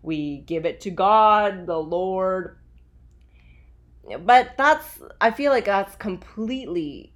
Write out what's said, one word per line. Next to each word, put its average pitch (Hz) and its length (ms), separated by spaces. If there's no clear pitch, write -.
we 147 380
give 165 260
it - 160
to 202 80
God, 202 760
the 165 120
Lord. 185 800
But 247 380
that's, - 420
I 226 100
feel 285 200
like 240 140
that's 196 300
completely 185 1200